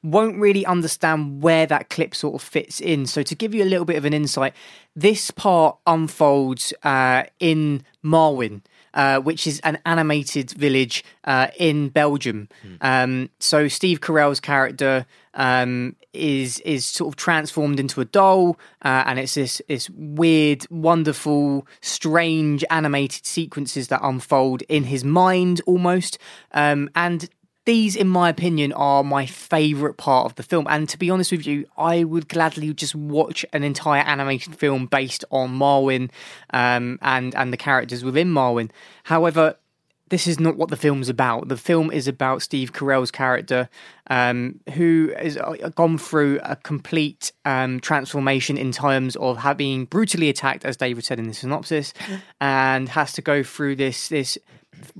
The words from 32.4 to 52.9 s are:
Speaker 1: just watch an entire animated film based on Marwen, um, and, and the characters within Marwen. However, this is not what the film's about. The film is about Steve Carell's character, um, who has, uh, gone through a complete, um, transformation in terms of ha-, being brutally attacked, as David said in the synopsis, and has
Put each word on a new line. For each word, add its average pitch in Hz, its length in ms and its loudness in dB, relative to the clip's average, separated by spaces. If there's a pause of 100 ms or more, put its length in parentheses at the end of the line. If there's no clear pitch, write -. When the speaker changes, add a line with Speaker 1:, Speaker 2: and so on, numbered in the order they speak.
Speaker 1:
just 143 220 -6
watch 147 560 -2
an 143 140 -2
entire 143 380 0
animated 139 520 -2
film 135 300 0
based 135 460 -2
on 131 180 -2
Marwen, 135 600 2 (400)
um, 123 500 0
and, 127 340 -2
and 127 160 -2
the 123 60 -4
characters 123 480 -2
within 156 260 0
Marwen. 120 380 0 (340)
However, 160 540 2 (520)
this 175 180 0
is 156 120 -2
not 160 160 2
what - 140 -4
the 143 80 -4
film's 139 320 0
about. 123 380 0
The 131 100 -4
film 160 340 2
is 135 160 -2
about 131 360 -2
Steve 131 300 -4
Carell's 135 360 0
character, 127 580 -2 (380)
um, 123 540 -2 (160)
who 165 420 4
has, 151 180 -6
uh, 160 380 -8
gone 165 240 2
through 147 460 0
a 135 120 -6
complete, - 760 -6 (120)
um, 131 360 -2
transformation 135 760 -2
in 135 160 -4
terms 131 440 0
of 127 220 -2
ha-, 139 180 -2
being 135 300 -4
brutally 175 440 0
attacked, 135 340 -4
as 131 140 -6
David 120 260 -4
said 123 140 -6
in 113 100 -6
the 110 60 -8
synopsis, 147 580 -6 (480)
and 131 500 0
has 147 240 -2